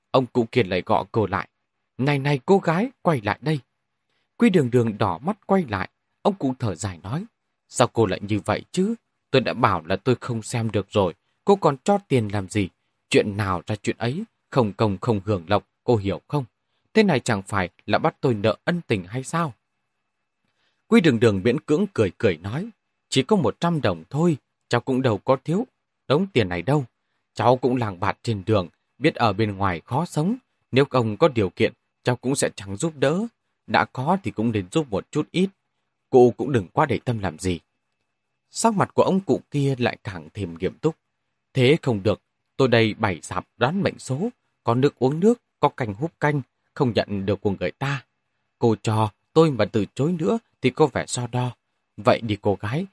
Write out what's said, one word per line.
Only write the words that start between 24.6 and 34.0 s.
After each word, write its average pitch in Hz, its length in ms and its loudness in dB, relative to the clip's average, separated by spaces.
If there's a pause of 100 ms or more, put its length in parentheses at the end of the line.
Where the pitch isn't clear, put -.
cháu 120 120 0
cũng 131 220 -2
đâu 113 160 0
có 131 260 0
thiếu 185 220 -2 (420)
đống 165 240 0
tiền 104 160 2
này 87 140 -6
đâu. 135 220 0 (500)
Cháu 120 220 2
cũng 127 200 0
làng 104 240 -6
bạt 98 220 -2
trên 104 240 -4
đường, 101 220 0 (300)
biết 127 160 0
ở 117 180 0
bên 104 240 -2
ngoài 95 280 -4
khó 143 200 -4
sống, 175 320 -2 (360)
nếu 131 180 4
ông 113 260 0
có 165 120 4
điều 110 220 0
kiện, - 220 0 (300)
cháu 123 140 0
cũng - 180 -4
sẽ - 220 -2
chẳng 98 200 -10
giúp 160 200 -4
đỡ. 151 300 0 (400)
Đã 101 180 2
có 151 380 -2